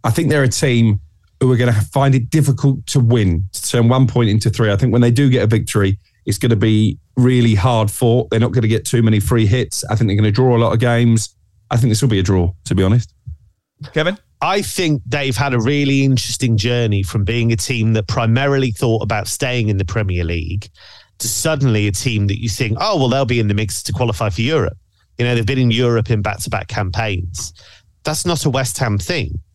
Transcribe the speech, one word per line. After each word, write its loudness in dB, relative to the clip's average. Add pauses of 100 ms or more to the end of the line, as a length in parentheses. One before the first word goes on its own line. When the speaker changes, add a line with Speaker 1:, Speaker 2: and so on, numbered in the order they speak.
Speaker 1:
I 0
think 0
they're 2
a 2
team 2 (400)
who 4
are 4
gonna 2
find 2
it 0
difficult 0
to 2
win, 2
to -10
turn 2
one 4
point 2
into 2
three. 0
I 2
think 2
when 4
they 4
do 4
get 2
a 2
victory, 0 (260)
it's -4
gonna 2
be 2 (180)
really 4
hard 2
fought. 0
They're 0
not 2
gonna 0
get 0
too 2
many 4
free 2
hits. -2
I -4
think 2
they're 0
gonna 2
draw 4
a 2
lot 2
of 0
games. 2 (360)
I -2
think 2
this 0
will 2
be 2
a 0
draw, 2 (120)
to -4
be 2
honest. 2 (800)
Speaker 2:
Kevin? -2 (240)
Speaker 3:
I -2
think -2
they've -4
had -2
a 0
really 0
interesting 0
journey 0
from -4
being 0
a 0
team -2
that -2
primarily 0
thought -2
about -4
staying -4
in -2
the -2
Premier -4
League -6 (500)
to -6
suddenly 0
a 0
team -2
that -2
you -4
think, -4
"Oh, -2
well, 2
they'll 0
be 0
in 0
the 0
mix -4
to -8
qualify -2
for -4
Europe." -2 (420)
You 0
know, 0
they've 0
been -2
in 2
Europe 0
in 0
back-to-back -6
campaigns. -6 (500)
That's -6
not -2
a 2
West -2
Ham 0
thing. -4 (140)